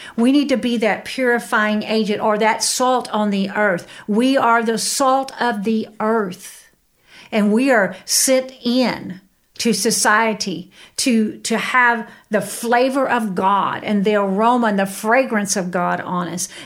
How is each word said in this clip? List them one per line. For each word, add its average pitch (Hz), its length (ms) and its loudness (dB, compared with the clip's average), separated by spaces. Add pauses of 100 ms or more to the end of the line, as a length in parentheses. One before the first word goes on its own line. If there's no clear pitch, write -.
(140)
We 233 160 4
need 285 200 4
to 254 80 2
be 240 180 -2
that 208 300 -2
purifying 233 760 0
agent 214 380 -2
or 214 160 2
that 214 260 2
salt 254 480 0
on 214 200 0
the 196 180 0
earth. 196 380 0 (200)
We 254 300 2
are 233 260 4
the 226 140 -2
salt 269 640 0
of 208 240 -2
the 220 240 -2 (100)
earth, 214 720 -4 (600)
and 208 200 2
we 254 200 2
are 196 340 2
sent 262 480 0 (100)
in 240 600 -2 (340)
to 233 160 0
society 214 1000 0 (260)
to, 220 420 0
to - 180 -4
have 240 540 2 (200)
the 208 120 2
flavor 247 640 0
of 220 260 -2
God 190 500 0
and 208 200 0
the 214 120 2
aroma 220 500 2
and 202 120 0
the 196 80 2
fragrance 220 720 0
of 180 140 -4
God 180 300 -2
on 180 280 -6
us, 175 200 -8 (180)